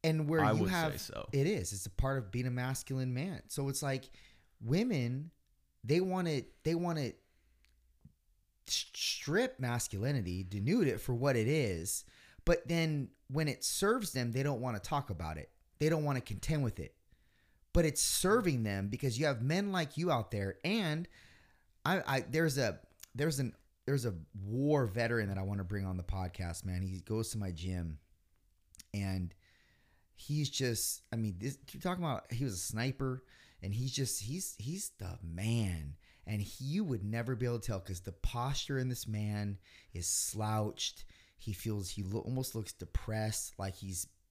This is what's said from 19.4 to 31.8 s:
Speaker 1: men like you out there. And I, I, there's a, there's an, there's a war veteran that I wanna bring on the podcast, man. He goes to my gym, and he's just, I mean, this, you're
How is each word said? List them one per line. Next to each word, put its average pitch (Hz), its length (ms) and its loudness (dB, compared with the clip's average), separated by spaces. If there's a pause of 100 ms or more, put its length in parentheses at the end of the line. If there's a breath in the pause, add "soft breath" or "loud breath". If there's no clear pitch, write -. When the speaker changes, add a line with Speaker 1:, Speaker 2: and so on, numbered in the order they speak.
Speaker 1:
men 185 300 2
like 170 240 -2
you 170 140 2
out 120 200 2
there. 98 340 0
And 175 420 0 (800 loud breath)
I, 180 220 4
I, 135 220 2
there's 151 280 4
a, 113 240 2 (340)
there's 147 260 2
an, 127 120 0 (320)
there's 131 220 2
a 104 80 0 (300)
war 131 420 4
veteran 113 420 2
that 98 100 0
I 95 40 -2
wanna 98 220 0
bring 95 200 -2
on 92 120 -2
the 90 80 -2
podcast, 90 600 -4
man. 90 180 0
He 92 180 -4
goes 110 300 -2
to 110 80 -4
my 98 120 -2
gym, 87 480 -4 (960)
and 95 400 -2 (800 soft breath)
he's 147 360 -2
just, - 520 -2 (100)
I 113 40 -2
mean, 107 220 0
this, 131 200 -6 (120)
you're - 100 -14